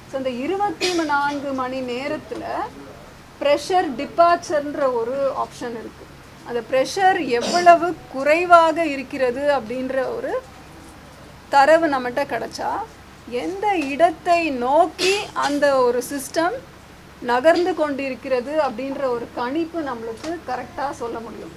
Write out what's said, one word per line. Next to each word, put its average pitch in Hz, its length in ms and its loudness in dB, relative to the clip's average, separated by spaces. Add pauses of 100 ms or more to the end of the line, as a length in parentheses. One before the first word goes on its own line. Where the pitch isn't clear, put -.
So - 120 -12
இந்த 262 220 -2
இருபத்தி 359 560 -2 (100)
நான்கு 285 480 -2
மணி 262 280 -4
நேரத்துல 277 640 -6 (920)
பிரஷர் 311 600 2
டிபார்ச்சர்ன்ற 294 960 2
ஒரு 262 420 -2
ஆப்ஷன் 233 400 -6
இருக்கு. - 280 -14 (400)
அந்த 240 180 -4
பிரஷர் 320 640 2
எவ்வளவு 339 680 4 (160)
குறைவாக 330 720 4
இருக்கிறது 269 680 -2
அப்படின்ற 254 680 -2
ஒரு 269 160 -4 (1160)
தரவு 302 400 6
நம்மகிட்ட 254 380 -2
கிடைச்சா, 247 440 -6 (600)
எந்த 370 540 -2
இடத்தை 320 680 2
நோக்கி 311 640 2 (200)
அந்த 277 480 2
ஒரு 247 280 2
சிஸ்டம் 330 460 -2 (640)
நகர்ந்து 320 540 2
கொண்டிருக்கிறது 277 840 -2
அப்படின்ற 269 440 -2
ஒரு 247 320 -4
கணிப்பு 320 460 -4
நம்மளுக்கு 254 680 -8
கரெக்டா 269 440 -6
சொல்ல 233 280 -8
முடியும். 185 380 -14